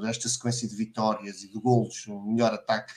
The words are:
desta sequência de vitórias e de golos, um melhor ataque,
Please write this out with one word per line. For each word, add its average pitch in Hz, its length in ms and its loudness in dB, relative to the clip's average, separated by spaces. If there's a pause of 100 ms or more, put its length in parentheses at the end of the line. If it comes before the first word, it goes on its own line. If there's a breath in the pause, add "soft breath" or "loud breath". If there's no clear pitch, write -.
desta 113 280 -4
sequência 120 380 -2
de 104 80 -6
vitórias 107 680 -2
e - 40 -18
de 113 120 -10
golos, 120 480 4
um 104 240 -6
melhor 113 200 4
ataque, 107 440 -2